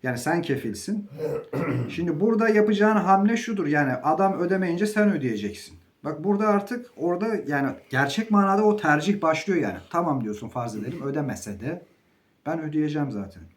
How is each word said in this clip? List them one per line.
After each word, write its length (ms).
Yani 160
sen 240
kefilsin. 640
<clears throat> 400
Şimdi 320
burada 280
yapacağın 480
hamle 400
şudur. 300
Yani 260
adam 480
ödemeyince 460
sen 260
ödeyeceksin. 680
Bak 200
burada 240
artık 480
orada 300
yani 200
gerçek 400
manada 340
o 120
tercih 460
başlıyor 380
yani. 180
Tamam 340
diyorsun 240
farz 280
edelim 260
ödemese 580
de 220
ben 160
ödeyeceğim 480
zaten. 320